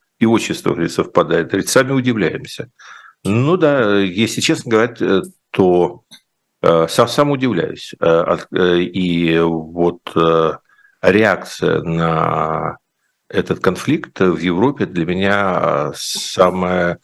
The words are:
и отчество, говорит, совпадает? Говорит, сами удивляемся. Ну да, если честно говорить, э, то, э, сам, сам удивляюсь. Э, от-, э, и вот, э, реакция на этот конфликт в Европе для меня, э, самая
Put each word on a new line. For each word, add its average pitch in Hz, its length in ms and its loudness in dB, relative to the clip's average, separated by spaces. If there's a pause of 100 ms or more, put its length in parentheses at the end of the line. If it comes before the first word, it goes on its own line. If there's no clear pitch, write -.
(180)
и 113 80 2
отчество, 101 440 0
говорит, 82 220 -2
совпадает? 82 560 0
Говорит, 95 200 -2
сами 131 240 2
удивляемся. 117 760 -4 (520)
Ну 127 340 2
да, 135 440 2
если 98 400 -2
честно 156 300 -2
говорить, 113 300 2
э, 190 220 2 (280)
то, 87 520 2 (600)
э, 82 260 4
сам, 120 200 2
сам 147 220 0
удивляюсь. 123 720 -2
Э, 85 60 2
от-, 82 460 2
э, 90 300 2
и 85 580 0
вот, 85 600 -2 (160)
э, 82 360 2 (500)
реакция 92 800 0
на 80 960 -2 (500)
этот 92 320 -4
конфликт - 600 -2
в 92 180 2
Европе 92 480 0
для 85 200 -4
меня, 90 840 0
э, - 60 -8
самая 90 1080 -2